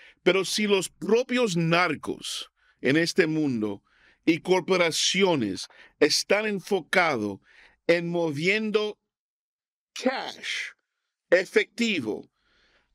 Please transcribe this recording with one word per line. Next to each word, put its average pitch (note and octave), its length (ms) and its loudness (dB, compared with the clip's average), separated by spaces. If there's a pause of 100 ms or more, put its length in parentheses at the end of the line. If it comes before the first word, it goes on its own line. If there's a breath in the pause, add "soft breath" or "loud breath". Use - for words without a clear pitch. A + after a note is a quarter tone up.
(240 soft breath)
pero F#3 200 4
si G#3+ 220 -2
los G3 240 0
propios A#3 680 0
narcos E3 960 -2 (300)
en C#3 160 2
este E3 300 2
mundo B2+ 560 -2 (420 soft breath)
y D#3+ 140 4
corporaciones F3 1300 0 (320 loud breath)
están G3+ 480 2
enfocados E3 920 -2 (480 soft breath)
en E3+ 220 2
moviendo G3 920 -2 (920)
cash, - 800 -6 (560)
efectivo, F#3 1000 -2 (640)